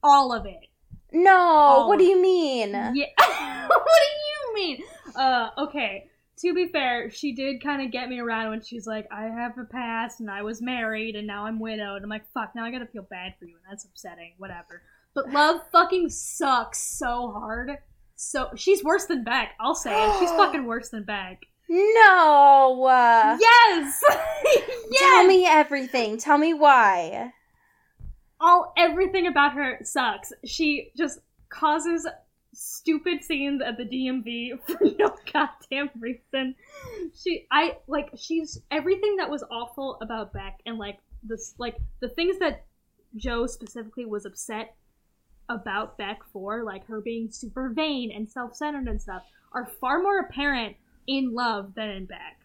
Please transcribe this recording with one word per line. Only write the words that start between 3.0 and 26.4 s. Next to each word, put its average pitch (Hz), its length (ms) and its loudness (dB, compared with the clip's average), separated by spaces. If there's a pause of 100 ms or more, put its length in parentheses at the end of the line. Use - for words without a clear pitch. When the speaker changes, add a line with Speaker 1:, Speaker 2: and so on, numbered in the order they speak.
Speaker 1:
<laughs> - 500 0
What 679 180 2
do 605 680 2
you - 40 -8
mean? 349 280 -6 (320)
Uh, 247 340 -2 (100)
okay. 226 460 -8 (340)
To 349 140 -2
be 349 140 -2
fair, 240 440 -4
she 285 240 -8
did 269 260 -8
kinda 277 260 -6
get 240 220 -8
me 247 100 -10
around 226 300 -6
when 220 140 -8
she's 226 240 -16
like, 220 240 -10
"I 208 140 -12
have 233 320 -10
a 247 80 -14
past, 233 560 -10
and 214 100 -12
I 196 100 -10
was 220 200 -10
married, 226 560 -8
and 214 100 -10
now 202 180 -10
I'm 220 140 -8
widowed." 214 420 -10
I'm 208 80 -14
like, 214 140 -12 (100)
"Fuck, 220 220 -10
now 233 80 -10
I 233 80 -10
gotta 254 160 -12
feel 214 160 -16
bad 185 340 -16
for - 80 -20
you, 170 120 -20
and - 120 -20
that's 202 140 -20
upsetting." 170 540 -20
Whatever. 175 440 -18 (320)
But 269 180 -6
Love 302 300 2 (120)
fucking 349 360 4
sucks - 680 -4
so 240 520 -6
hard. 233 460 -10 (380)
So, - 400 -8
she's - 280 2
worse 349 220 0
than 269 200 -4
Beck. 233 340 -4
I'll 262 160 -2
say - 160 -6
it. 415 280 2
She's 349 120 2
Speaker 2:
<gasps> 330 80 -2
Speaker 1:
fucking 320 260 2
worse 233 240 -8
than 220 140 -12
Beck. 190 420 -10 (240)
Speaker 2:
No! 277 1700 6
Speaker 1:
Yes! 427 640 6
<laughs> 587 60 10 (880)
Speaker 2:
Tell 523 260 8
Speaker 1:
Yes! 359 40 8
Speaker 2:
me 370 180 6
everything. 277 720 2
Tell 285 200 2
me 320 160 2